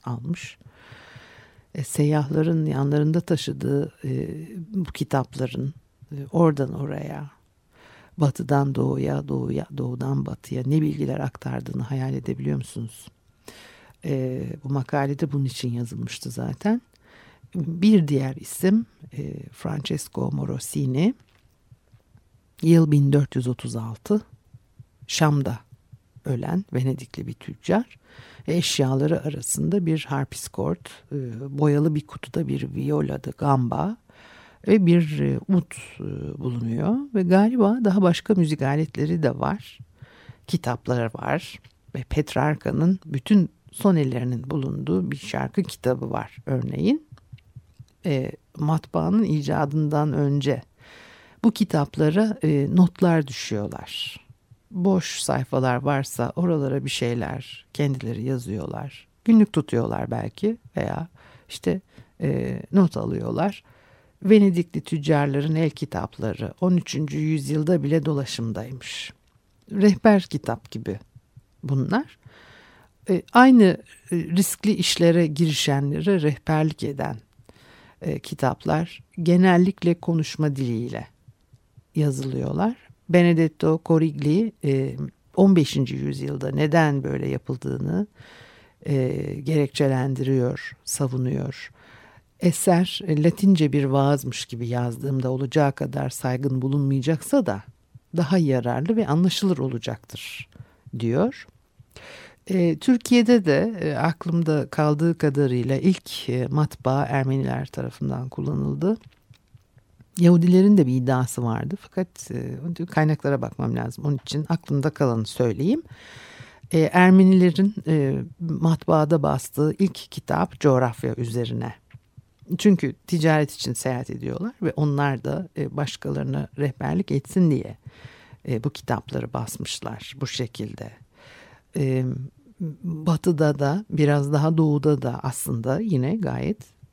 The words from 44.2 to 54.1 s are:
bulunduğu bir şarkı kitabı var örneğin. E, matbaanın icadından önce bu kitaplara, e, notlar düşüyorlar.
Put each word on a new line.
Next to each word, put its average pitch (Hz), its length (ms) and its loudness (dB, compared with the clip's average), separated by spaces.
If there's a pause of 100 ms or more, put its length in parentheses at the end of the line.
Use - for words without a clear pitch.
bulunduğu 143 600 -2
bir 143 60 -6
şarkı 135 460 -4
kitabı - 480 -4
var - 340 -8
örneğin. 143 640 -2 (960)
E, 139 260 -2 (260)
matbaanın 160 640 0
icadından 147 880 0
önce 139 480 0 (840)
bu 226 80 6
kitaplara, 170 920 0
e, 143 320 2
notlar 170 520 4
düşüyorlar. - 1000 -8 (460)